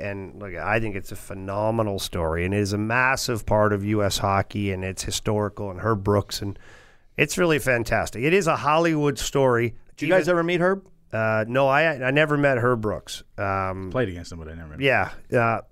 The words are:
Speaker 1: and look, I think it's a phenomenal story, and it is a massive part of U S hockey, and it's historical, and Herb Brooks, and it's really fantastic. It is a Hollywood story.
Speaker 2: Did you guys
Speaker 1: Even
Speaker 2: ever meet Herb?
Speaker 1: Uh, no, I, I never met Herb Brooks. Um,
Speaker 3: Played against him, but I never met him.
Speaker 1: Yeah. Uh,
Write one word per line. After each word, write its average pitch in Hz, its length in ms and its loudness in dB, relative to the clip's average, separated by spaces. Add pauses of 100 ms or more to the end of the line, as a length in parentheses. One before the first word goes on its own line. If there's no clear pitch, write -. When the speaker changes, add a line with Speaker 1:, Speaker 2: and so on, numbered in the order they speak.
Speaker 1:
and 95 300 -10
look, 95 160 -10
I 95 240 0
think 110 160 -4
it's 92 160 -8
a 98 60 -10
phenomenal 98 840 -2
story, 85 460 -2
and 95 80 0
it 104 60 2
is 101 120 0
a 104 60 -2
massive 123 680 0
part 107 280 4
of 98 100 -2
U 104 200 0
S 98 160 0
hockey, 98 520 0
and 95 140 -4
it's 95 180 -6
historical, 104 680 -4
and 90 100 -10
Herb 104 220 0
Brooks, 101 380 2
and 101 160 -8 (600)
it's 147 200 2
really 165 220 4
fantastic. 113 640 -2
It 156 80 2
is 185 160 2
a 151 80 2
Hollywood 147 640 2
story. 120 560 2 (220)
Speaker 2:
Did 147 80 -6
you 165 80 2
guys 185 120 4
Speaker 1:
Even 175 80 2
Speaker 2:
ever 170 100 2
meet 170 180 0
Herb? 190 260 0 (240)
Speaker 1:
Uh, 110 360 0
no, 135 200 2
I, 147 200 4 (200)
I 131 40 0
never 147 260 4
met 139 220 4
Herb 123 200 2
Brooks. 101 440 -6 (160)
Um, 95 520 -2
Speaker 3:
Played 127 180 0
against 87 220 -10
him, 85 80 -12
but 78 80 -12
I 80 60 -12
never 82 160 -14
met 76 100 -14
him. - 20 -4
Speaker 1:
Yeah. 120 280 4 (280)
Uh, 113 240 2 (100)